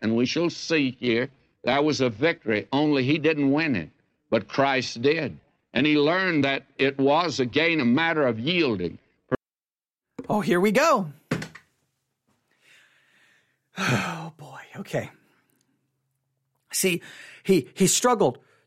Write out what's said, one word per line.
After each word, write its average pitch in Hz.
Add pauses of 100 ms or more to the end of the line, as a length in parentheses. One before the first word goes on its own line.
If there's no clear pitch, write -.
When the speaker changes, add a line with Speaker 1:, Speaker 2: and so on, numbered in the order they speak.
Speaker 1:
and 110
we 123
shall 165
see 143
here, 123 (340)
there 139
was 151
a 127
victory, 113
only 143
he 147
didn't 147
win 147
it, 80 (380)
but 98
Christ 131
did. 139 (340)
And 131
he 151
learned 160
that 135 (120)
it 135
was, 147
again, 147
a 131
matter 151
of 113
yielding. 123 (1300)
Speaker 2:
Oh, 208
here 175
we 208
go. 233 (180)
<sighs> - (2500)
Oh, 160
boy. - (180)
Okay. 165 (1600)
See, 185 (440)
he, 185
he 190
struggled 202 (280)